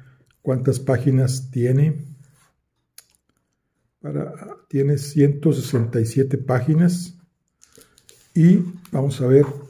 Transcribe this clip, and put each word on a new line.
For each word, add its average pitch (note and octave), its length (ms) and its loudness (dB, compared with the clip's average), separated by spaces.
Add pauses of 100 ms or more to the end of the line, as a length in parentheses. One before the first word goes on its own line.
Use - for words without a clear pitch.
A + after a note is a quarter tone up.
(420)
cuántas C3 360 -2
páginas C3 720 0
tiene. C3 540 0 (2000)
Para, - 580 -10 (100)
tiene C#3+ 300 0
ciento C#3+ 560 0
sesenta A#2+ 460 -2
y A2+ 60 0
siete C3+ 300 0
páginas C3+ 840 0 (1160)
y F3 240 6 (340)
vamos C#3 300 -2
a B2+ 40 0
ver C#3 200 6 (240)